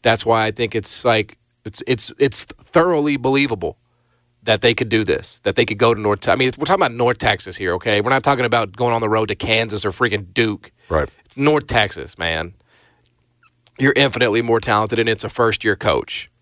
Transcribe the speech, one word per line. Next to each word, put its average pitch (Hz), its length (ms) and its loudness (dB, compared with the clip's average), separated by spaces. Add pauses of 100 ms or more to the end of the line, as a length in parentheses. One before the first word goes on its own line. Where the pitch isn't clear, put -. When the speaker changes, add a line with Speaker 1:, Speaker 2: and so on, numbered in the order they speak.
Speaker 1:
That's 113 240 2
why 113 200 4
I 110 60 0
think 113 240 -4
it's - 300 -6
like, 110 320 2 (280)
it's, - 220 -12
it's, 123 300 -2
it's 135 280 0
thoroughly 151 720 0
believable 123 600 0 (640)
that 110 180 2
they 117 120 2
could 110 160 -4
do 110 160 2
this, - 360 -2
that 98 140 -2
they 123 100 4
could 107 120 -6
go 117 160 4
to 107 80 -2
North 104 180 0
Te-, - 120 0
I - 40 4
mean, 131 220 0
we're 143 80 -4
talking 190 180 2
about 123 80 0
North 120 260 0
Texas 104 380 -2
here, 90 200 -2
okay? 104 260 0
We're 110 80 -2
not 135 140 2
talking 135 200 2
about 117 320 0
going 120 180 0
on 113 60 0
the 110 80 -2
road 110 220 2
to 101 60 -4
Kansas 110 500 -2
or 98 60 0
freaking 101 420 -2
Duke. 113 380 -2 (180)
Speaker 2:
Right. 76 180 0 (160)
Speaker 1:
It's - 140 -18
North 147 300 2
Texas, 101 500 -2
man. 82 360 -4 (1300)
You're 139 160 0
infinitely 123 460 2
more 117 180 2
talented, 110 400 0
and 113 80 2
it's 110 160 -2
a 104 60 -8
first-year 110 480 0
coach. - 520 -4 (120)